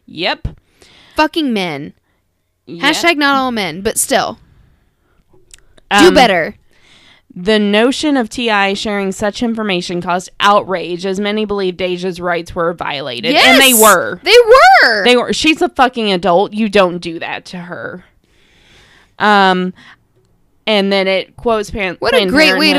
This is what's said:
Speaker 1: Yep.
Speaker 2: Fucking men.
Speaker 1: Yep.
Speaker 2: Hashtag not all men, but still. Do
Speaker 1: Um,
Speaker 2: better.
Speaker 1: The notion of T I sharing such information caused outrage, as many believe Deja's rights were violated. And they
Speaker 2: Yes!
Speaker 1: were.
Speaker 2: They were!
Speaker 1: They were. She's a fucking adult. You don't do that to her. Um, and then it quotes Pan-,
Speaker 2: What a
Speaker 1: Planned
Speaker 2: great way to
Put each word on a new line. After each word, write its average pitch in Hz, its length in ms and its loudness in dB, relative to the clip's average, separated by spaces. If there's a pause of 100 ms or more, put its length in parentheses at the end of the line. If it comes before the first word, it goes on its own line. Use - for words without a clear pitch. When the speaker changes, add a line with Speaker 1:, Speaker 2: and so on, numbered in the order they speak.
Speaker 1:
Yep. 208 440 -8 (680)
Speaker 2:
Fucking 311 380 -2
men. 175 400 -6 (720)
Speaker 1:
Yep. 170 160 -12
Speaker 2:
Hashtag 302 340 0
not 285 200 0
all 262 140 -2
men, 190 300 -6
but 202 180 -4
still. 214 400 -2 (1600)
Do 320 100 6
Speaker 1:
Um, - 60 4
Speaker 2:
better. 202 420 2 (800)
Speaker 1:
The 190 220 0
notion 233 580 0
of 233 120 -2
T 233 200 -6
I 196 260 0
sharing 202 360 -6
such 208 320 -6
information 208 580 -4
caused 180 380 -6
outrage, 175 680 -2
as 190 140 -4
many 208 260 -4
believe 196 320 -4
Deja's 180 440 -6
rights 175 340 -6
were 175 200 -2
violated. 147 600 -6
And 381 260 4
they 262 100 4
Speaker 2:
Yes! 233 120 2
Speaker 1:
were. 180 400 4
Speaker 2:
They 403 140 4 (100)
were! 523 580 6
Speaker 1:
They 247 120 4
were. 240 160 -2
She's 302 280 0
a 339 80 0
fucking 247 440 0
adult. 185 400 0
You 214 160 -2
don't 185 300 2
do 170 200 -10
that 117 280 -10
to 180 120 -16
her. 175 460 -14 (1120)
Um, 185 560 2 (920)
and 196 260 0
then 190 160 0
it 190 280 -6
quotes 220 340 -4
Pan-, 185 280 -8
Speaker 2:
What 247 160 -2
a 254 40 2
Speaker 1:
Planned 196 120 0
Speaker 2:
great 294 220 2
way 302 160 0
to 285 100 2